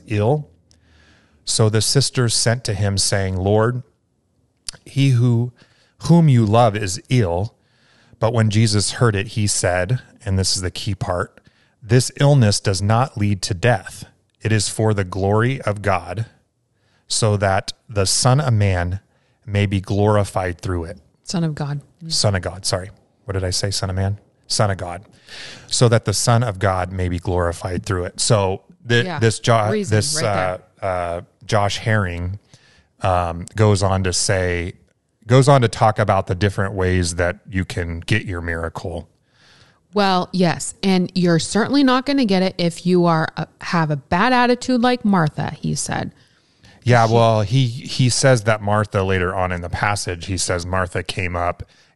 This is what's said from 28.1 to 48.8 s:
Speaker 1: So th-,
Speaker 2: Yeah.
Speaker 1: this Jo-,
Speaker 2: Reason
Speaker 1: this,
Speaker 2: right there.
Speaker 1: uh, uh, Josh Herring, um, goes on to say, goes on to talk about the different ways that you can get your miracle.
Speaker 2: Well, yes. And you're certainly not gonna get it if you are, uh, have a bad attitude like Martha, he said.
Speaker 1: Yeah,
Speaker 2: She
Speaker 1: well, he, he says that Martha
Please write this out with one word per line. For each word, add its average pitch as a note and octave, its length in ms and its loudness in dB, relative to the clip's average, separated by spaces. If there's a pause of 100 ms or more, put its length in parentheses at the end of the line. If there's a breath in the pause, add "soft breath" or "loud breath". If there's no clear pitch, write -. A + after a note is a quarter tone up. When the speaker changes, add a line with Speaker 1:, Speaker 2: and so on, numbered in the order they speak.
Speaker 1:
So G2+ 420 0 (260)
th-, A#2+ 180 2
Speaker 2:
Yeah. E3+ 140 -8
Speaker 1:
this A2+ 180 2
Jo-, A2+ 320 2
Speaker 2:
Reason G#2+ 260 -2
Speaker 1:
this, D3 200 -2
Speaker 2:
right C3+ 60 -4
there. F#2 360 -2 (240)
Speaker 1:
uh, - 20 -4
uh, F2+ 360 -4 (260)
Josh G2+ 320 0
Herring, F#2 600 -2 (600 soft breath)
um, F2 440 -2 (100)
goes G#2 280 4
on F#2+ 220 0
to F2+ 80 -2
say, F2+ 600 -2 (540)
goes B2+ 220 6
on C#3 140 6
to A2+ 60 4
talk G#2+ 300 2
about G2 280 0
the - 80 -4
different G2 400 -2
ways F#2 420 0
that F2+ 200 -2 (140)
you F#2+ 140 -4
can E2+ 360 -6
get G#2+ 240 -2
your F2 160 -6
miracle. E2 680 -8 (840 soft breath)
Speaker 2:
Well, F#3+ 380 2
yes. F3 500 0
And F#3 320 0
you're F3 240 2
certainly A#3+ 440 0
not B3+ 240 2
gonna C#4 180 0
get F#3+ 180 2
it F#3 160 -2
if E3+ 280 -4
you F3+ 200 4
are, D#3+ 300 2
uh, - 100 -6 (160)
have D#3+ 280 -2
a D3+ 60 -2
bad F#3+ 360 0
attitude B3 500 2
like B3 220 2
Martha, F3+ 540 0
he D#3 160 -4
said. - 380 -6 (720 soft breath)
Speaker 1:
Yeah, A#2 240 6
Speaker 2:
She A2 60 2
Speaker 1:
well, A2+ 300 4
he, B2+ 240 0
he B2 420 -2
says B2+ 360 4
that G#2+ 180 0
Martha G#2 400 0